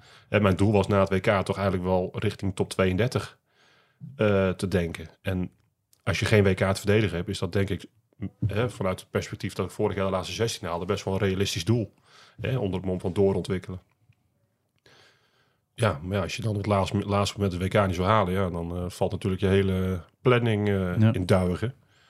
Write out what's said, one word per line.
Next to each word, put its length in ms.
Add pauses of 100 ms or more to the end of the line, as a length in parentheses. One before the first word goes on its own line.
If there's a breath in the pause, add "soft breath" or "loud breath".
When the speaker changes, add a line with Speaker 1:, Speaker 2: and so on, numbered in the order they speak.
(280 loud breath)
Speaker 1:
En 140
mijn 140
doel 160
was 140
na 140
het 80
W 120
K 240
toch 120
eigenlijk 300
wel 320
richting 380
top 140
tweeëndertig, 680 (760 soft breath)
eh, 320
te 200
denken. 400 (140)
En 280 (540)
als 140
je 60
geen 200
W 100
K 20
te 180
verdedigen 420
hebt, 120
is 100
dat 140
denk 180
ik, 160 (300)
m-, 100 (200)
hè, 240
vanuit 300
het 100
perspectief 440
dat 120
ik 60
vorig 240
jaar 80
de 60
laatste 240
zestien 340
haalde, 160
best 200
wel 100
een 60
realistisch 440
doel. 300 (460 soft breath)
Hè, 160
onder 240
het 80
mom 120
van 120
doorontwikkelen. 680 (1900 soft breath)
Ja, 280
maar 140
ja, 60
als 140
je 60
dan 80
op 60
het 100
laatste, 400
laatste 340
moment 200
de 60
W 20
K 180
niet 80
zou 140
halen, 240
ja, 180
dan, 260
eh, 120
valt 240
natuurlijk 300
je 60
hele 520 (220)
planning, 460
eh, 300
Speaker 2:
Ja. 140
Speaker 1:
in 140
duigen. 480 (360 soft breath)